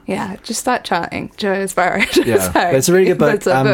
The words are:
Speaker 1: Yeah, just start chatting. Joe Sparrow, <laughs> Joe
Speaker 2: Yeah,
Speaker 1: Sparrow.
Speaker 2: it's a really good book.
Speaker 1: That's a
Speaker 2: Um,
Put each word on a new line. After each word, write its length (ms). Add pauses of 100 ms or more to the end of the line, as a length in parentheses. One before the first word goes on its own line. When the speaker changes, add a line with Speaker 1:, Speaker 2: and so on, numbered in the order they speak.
Speaker 1:
Yeah, 380
just 180
start 240
chatting. 500
Joe 300
Sparrow, 400
<laughs> 60
Joe 140
Speaker 2:
Yeah, 140
Speaker 1:
Sparrow. 380
Speaker 2:
it's 100
a 60
really 140
good 100
book. 140
Speaker 1:
That's 160
a 100
Speaker 2:
Um, 160